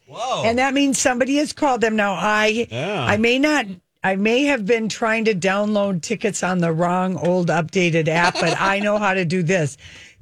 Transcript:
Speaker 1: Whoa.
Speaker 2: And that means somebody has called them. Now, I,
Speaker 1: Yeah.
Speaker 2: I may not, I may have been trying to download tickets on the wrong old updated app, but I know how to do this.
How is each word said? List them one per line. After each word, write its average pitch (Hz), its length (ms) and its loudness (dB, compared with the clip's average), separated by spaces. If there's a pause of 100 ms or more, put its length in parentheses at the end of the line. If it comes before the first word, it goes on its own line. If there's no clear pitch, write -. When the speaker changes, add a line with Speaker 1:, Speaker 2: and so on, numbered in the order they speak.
Speaker 1:
Whoa. 185 380 -4
Speaker 2:
And 233 120 0
that 269 160 0
means 277 260 2
somebody 262 380 0
has 294 160 -2
called 254 280 0
them. 220 140 0
Now, 202 180 0
I, 214 580 0
Speaker 1:
Yeah. 151 340 -4
Speaker 2:
I 202 120 2
may 233 200 2
not, 285 300 0 (360)
I 190 120 0
may 226 300 2
have 262 200 0
been 220 240 0
trying 226 360 -2
to 220 100 2
download 202 680 0
tickets - 400 -4
on 185 160 0
the 170 140 2
wrong 180 460 0
old 175 320 0
updated 165 580 0
app, 170 260 2
but 170 260 0
I 196 200 0
know 208 180 0
how 202 160 0
to 190 120 0
do 180 180 0
this. 160 340 0 (440)